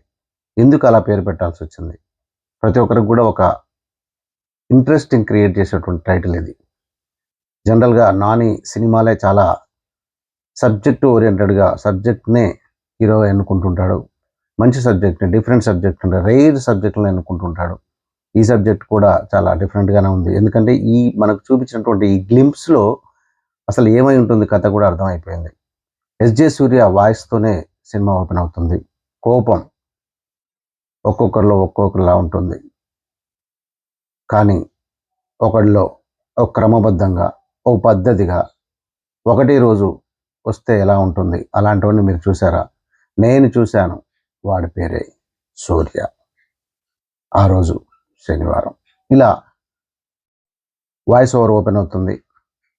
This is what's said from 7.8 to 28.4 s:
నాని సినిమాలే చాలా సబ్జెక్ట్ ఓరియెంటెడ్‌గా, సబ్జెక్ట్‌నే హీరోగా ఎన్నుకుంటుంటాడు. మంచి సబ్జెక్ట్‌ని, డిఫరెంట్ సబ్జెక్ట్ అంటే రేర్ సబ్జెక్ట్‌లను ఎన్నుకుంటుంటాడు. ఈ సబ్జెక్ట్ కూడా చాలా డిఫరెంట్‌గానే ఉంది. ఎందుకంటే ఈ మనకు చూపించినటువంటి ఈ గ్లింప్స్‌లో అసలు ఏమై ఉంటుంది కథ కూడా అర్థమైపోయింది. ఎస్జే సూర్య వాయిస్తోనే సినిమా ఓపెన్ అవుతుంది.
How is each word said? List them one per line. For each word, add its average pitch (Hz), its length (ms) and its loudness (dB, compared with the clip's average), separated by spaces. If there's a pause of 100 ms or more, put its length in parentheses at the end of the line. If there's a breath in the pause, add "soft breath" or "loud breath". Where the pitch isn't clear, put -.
నాని 107 360 0 (180)
సినిమాలే 113 500 0
చాలా 101 300 2 (1120)
సబ్జెక్ట్ 113 480 0
ఓరియెంటెడ్‌గా, 101 680 2
సబ్జెక్ట్‌నే 113 720 -2 (540)
హీరోగా 110 300 2
ఎన్నుకుంటుంటాడు. 95 680 -2 (600)
మంచి 123 220 2
సబ్జెక్ట్‌ని, 98 500 0
డిఫరెంట్ 110 360 0
సబ్జెక్ట్ 90 360 -2
అంటే 92 200 0
రేర్ 135 380 2
సబ్జెక్ట్‌లను 104 500 -2
ఎన్నుకుంటుంటాడు. 87 640 -6 (600)
ఈ 113 100 4
సబ్జెక్ట్ 110 420 0
కూడా 101 240 2 (160)
చాలా 92 280 0
డిఫరెంట్‌గానే 98 540 0
ఉంది. 92 280 -2
ఎందుకంటే 110 360 0 (140)
ఈ 113 100 2 (200)
మనకు 104 280 0
చూపించినటువంటి 117 600 -2
ఈ 98 180 0
గ్లింప్స్‌లో 135 580 2 (840)
అసలు 120 220 0
ఏమై 131 280 4
ఉంటుంది 110 300 2
కథ 104 200 -2
కూడా 101 200 0
అర్థమైపోయింది. 87 640 -6 (680)
ఎస్జే 120 300 2
సూర్య 127 320 2 (140)
వాయిస్తోనే 107 600 0 (300)
సినిమా 101 300 -4
ఓపెన్ 82 240 -4
అవుతుంది. 85 380 -4 (460)